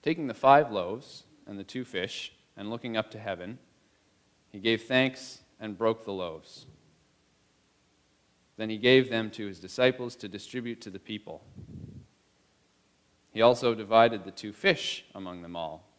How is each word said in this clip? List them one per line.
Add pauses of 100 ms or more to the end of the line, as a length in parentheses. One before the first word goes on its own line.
Taking
the
five
loaves (200)
and
the
two
fish, (240)
and
looking
up
to
heaven, (880)
he
gave
thanks (180)
and
broke
the
loaves. (1900)
Then
he
gave
them
to
his
disciples
to
distribute
to
the
people. (1900)
He
also
divided
the
two
fish (100)
among
them
all. (140)